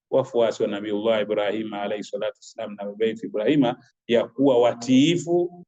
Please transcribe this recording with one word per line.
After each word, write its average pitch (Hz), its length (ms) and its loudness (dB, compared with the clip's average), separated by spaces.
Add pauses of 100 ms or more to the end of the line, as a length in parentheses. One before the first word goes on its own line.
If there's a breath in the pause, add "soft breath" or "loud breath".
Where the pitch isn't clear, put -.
(100)
wafuasi 120 520 0
wa 110 60 0
Nabiullah 104 540 -2
Ibrahim 104 520 -4
alayhi 104 300 -6
salatu 104 320 -8
wassalam 104 380 -14
na 101 100 -12
baba 104 220 -2
yetu 113 200 -4
Ibrahima, 120 580 0 (220 soft breath)
ya 117 220 2
kuwa 135 320 2
watiifu, 151 1080 2